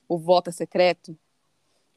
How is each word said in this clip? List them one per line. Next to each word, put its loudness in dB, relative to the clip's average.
o -2
voto 2
é -10
secreto, -2